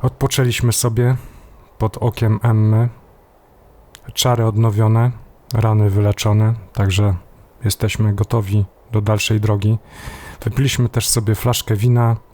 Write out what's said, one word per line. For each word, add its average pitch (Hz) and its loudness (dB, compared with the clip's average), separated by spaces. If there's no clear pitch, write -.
Odpoczęliśmy 127 0
sobie 123 0
pod 110 -4
okiem 110 0
Emmy. 110 2
Czary 117 0
odnowione, 110 2
rany 107 2
wyleczone, 104 2
także 98 0
jesteśmy 107 0
gotowi 101 0
do 107 0
dalszej 107 0
drogi. 104 0
Wypiliśmy 127 -2
też - -4
sobie 110 0
flaszkę 117 -2
wina 117 2